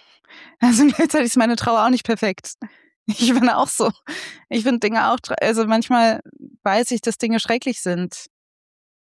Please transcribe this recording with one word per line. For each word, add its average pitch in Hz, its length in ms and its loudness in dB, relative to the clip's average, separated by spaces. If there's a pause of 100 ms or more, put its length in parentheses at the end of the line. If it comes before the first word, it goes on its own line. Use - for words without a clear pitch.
(600)
Also 240 280 4
<laughs> - 0 -
gleichzeitig 294 400 2
ist - 100 -4
meine 233 180 2
Trauer 226 300 0
auch 240 40 2
nicht 254 160 0
perfekt. 214 500 -4 (520)
Ich 233 260 0
bin 240 160 2
auch - 200 0
so. - 220 -2 (580)
Ich 226 140 -2
find 240 200 0
Dinge 220 280 0
auch 240 80 -2
tra-, - 220 -8
also 220 240 0
manchmal 226 560 2 (420)
weiß 208 280 0
ich, 240 100 -2
dass - 160 -4
Dinge 226 220 0
schrecklich 240 420 -4
sind. 180 460 -6 (760)